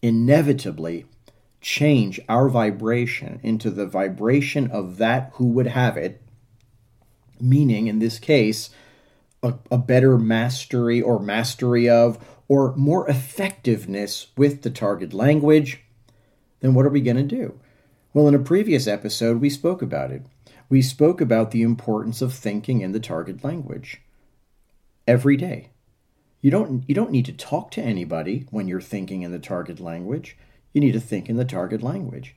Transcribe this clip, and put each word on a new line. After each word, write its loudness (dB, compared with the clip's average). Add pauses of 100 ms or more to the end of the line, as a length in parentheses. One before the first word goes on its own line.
inevitably 2 (560)
change 2
our 4
vibration -2
into -2
the -6
vibration 0
of -8
that 0
who 0
would 2
have 0
it, -8 (1160)
meaning, 4
in -2
this -2
case, 2 (720)
a, -2 (160)
a 2
better 6
mastery 0
or 0
mastery 0
of, 4 (240)
or 4
more 0
effectiveness -4 (100)
with 2
the -4
target -4
language, 2 (800)
then 4
what 6
are 4
we 0
gonna 0
do? -6 (540)
Well, 6
in 6
a 4
previous 0
episode, -2
we 2
spoke -4
about -6
it. -12 (460)
We 6
spoke 2
about 2
the 0
importance -2
of -4
thinking -4
in -6
the -4
target -10
language -10 (1040)
every 4
day. -8 (720)
You 6
don't, -2
you 0
don't -2
need 0
to -12
talk -8
to -8
anybody -6
when -6
you're -6
thinking -10
in -10
the -10
target -10
language. -10 (360)
You 2
need 4
to -2
think -8
in -4
the 0
target -6
language. -10